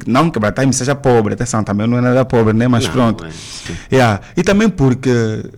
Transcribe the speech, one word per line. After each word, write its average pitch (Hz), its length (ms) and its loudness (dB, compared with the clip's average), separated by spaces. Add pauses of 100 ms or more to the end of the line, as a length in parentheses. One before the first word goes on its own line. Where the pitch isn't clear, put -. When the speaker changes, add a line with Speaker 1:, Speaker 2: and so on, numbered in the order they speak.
Speaker 1:
não 135 220 2
que 160 100 -4
a - 20 -2
Ballantyne 123 340 0
seja 135 200 -2
pobre, 120 380 2
atenção, 104 320 -2
também 104 220 -2
não 120 100 0
é 123 60 0
nada 123 240 2
pobre, 113 260 2
né? 117 160 2
Mas 120 160 2
Speaker 2:
Não, 85 80 -4
Speaker 1:
pronto. 117 320 0
Speaker 2:
mas 80 100 -14 (560)
Speaker 1:
Yeah. 117 300 2 (160)
E 175 60 0
também 208 260 2
porque 131 420 0 (460)